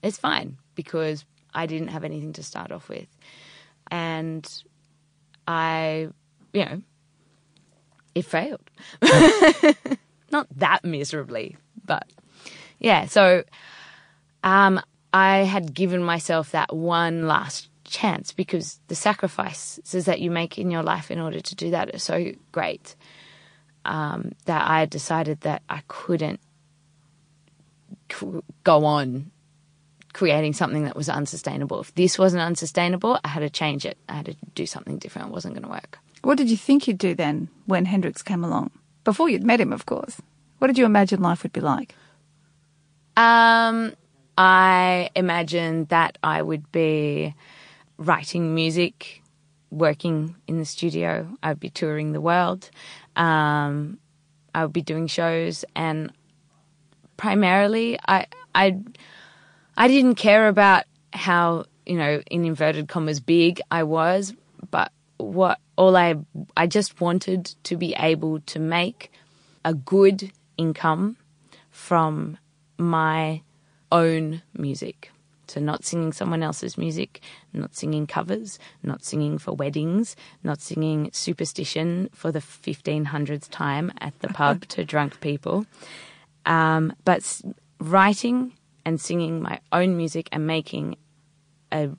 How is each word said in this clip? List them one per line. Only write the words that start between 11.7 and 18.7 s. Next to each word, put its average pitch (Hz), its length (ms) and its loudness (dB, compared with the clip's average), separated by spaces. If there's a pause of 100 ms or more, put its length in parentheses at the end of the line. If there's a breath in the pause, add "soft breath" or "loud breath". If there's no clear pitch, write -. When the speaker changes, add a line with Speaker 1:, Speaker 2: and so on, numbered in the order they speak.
Speaker 1:
but - 220 -4 (720 loud breath)
yeah. 185 280 2
So, 185 360 6 (1000 loud breath)
um, 190 360 6 (320)
I 190 260 6
had 190 360 -2
given 180 300 -2
myself 165 480 -2
that 156 200 -2
one 165 540 -2
last - 440 -4 (140)
chance - 480 -4
because 170 540 -6